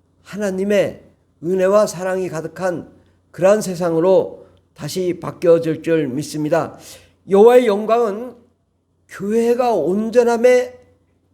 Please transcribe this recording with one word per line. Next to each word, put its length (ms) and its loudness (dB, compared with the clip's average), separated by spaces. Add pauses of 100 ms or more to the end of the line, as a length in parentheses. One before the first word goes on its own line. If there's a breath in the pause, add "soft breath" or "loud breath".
(220)
하나님의 840 -4 (340)
은혜와 440 2
사랑이 420 -6
가득한 640 -8 (380 soft breath)
그러한 300 2
세상으로 840 0 (280 loud breath)
다시 460 -6
바뀌어질 640 0
줄 260 -2
믿습니다. 720 -4 (500 loud breath)
여호와의 380 6
영광은 720 -2 (720)
교회가 640 -2
온전함에 1040 0 (560)